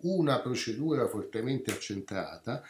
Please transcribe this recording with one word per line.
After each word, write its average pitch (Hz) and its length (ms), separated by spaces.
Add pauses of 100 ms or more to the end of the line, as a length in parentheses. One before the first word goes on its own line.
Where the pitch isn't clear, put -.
una 165 360
procedura 127 680
fortemente 117 640
accentrata 98 1000